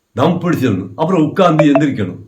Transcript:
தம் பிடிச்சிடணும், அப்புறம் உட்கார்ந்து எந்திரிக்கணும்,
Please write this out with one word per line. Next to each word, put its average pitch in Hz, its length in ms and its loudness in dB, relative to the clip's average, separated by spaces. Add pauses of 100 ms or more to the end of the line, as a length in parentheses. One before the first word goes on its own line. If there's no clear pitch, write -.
(160)
தம் 170 240 0
பிடிச்சிடணும், 127 540 -2
அப்புறம் 160 320 0
உட்கார்ந்து 156 440 2
எந்திரிக்கணும், 123 580 0